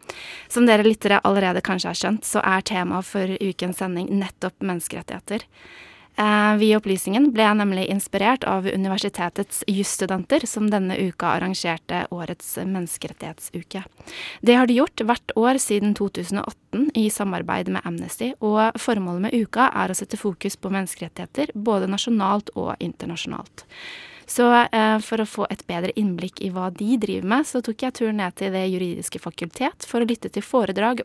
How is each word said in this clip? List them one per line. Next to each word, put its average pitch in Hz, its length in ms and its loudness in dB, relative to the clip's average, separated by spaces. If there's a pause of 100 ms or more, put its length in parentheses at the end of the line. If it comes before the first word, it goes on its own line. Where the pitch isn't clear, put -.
(500)
som 240 160 4
dere 214 180 8
lyttere 208 380 4
allerede 196 400 2
kanskje 185 260 -2
har 170 80 -6
skjønt, 202 280 -2
så - 200 0
er 190 180 2
temaet 185 420 -2
for 190 240 -4
ukens 185 500 -4
sending 185 320 -4
nettopp 190 520 -2
menneskerettigheter. 190 800 -6 (720)
Eh, 214 420 4
vi 214 140 6
i 214 40 8
Opplysningen 214 580 2
ble 220 80 2 (140)
nemlig 196 340 0
inspirert 202 540 2
av 190 220 0
universitetets 190 1000 -2
jusstudenter, 196 800 0
som 214 240 0
denne 190 260 0
uka 175 440 0
arrangerte 175 720 -4
årets 170 460 -8
menneskerettighetsuke. 180 1300 -8 (600)
Det 240 100 8
har 254 140 8
de 240 80 4
gjort 285 280 2
hvert 233 320 0
år 240 220 4
siden 208 380 2
to 202 140 -2
tusen 180 280 -4
og 208 160 -6
atten 269 400 -2
i 214 160 2
samarbeid 180 580 -2
med 185 160 -2
Amnesty, 175 580 -6
og 214 340 2
formålet 190 460 -2
med 214 120 -2
uka 233 400 2
er 185 160 -2
å 185 60 -4
sette - 200 -6
fokus 196 400 -4
på - 140 -8
menneskerettigheter, 190 840 -4
både 208 320 0
nasjonalt 202 680 0
og - 240 -4
internasjonalt. - 840 -8 (640)
Så, 240 440 6
eh, 220 280 4
for 220 180 -4
å 214 80 0
få - 240 -4
et - 160 -8
bedre 175 300 -4
innblikk 185 460 -2
i 190 100 -4
hva 185 200 -4
de 208 240 0
driver 190 320 -2
med, 254 160 2
så 262 160 -2
tok 233 220 -6
jeg 254 120 -4
turen 220 240 -2
ned 185 180 -4
til 196 160 -4
Det 190 180 0
juridiske 180 500 -4
fakultet - 640 -6
for - 160 -2
å 233 80 2
lytte 226 240 -4
til 202 120 -6
foredrag 220 600 0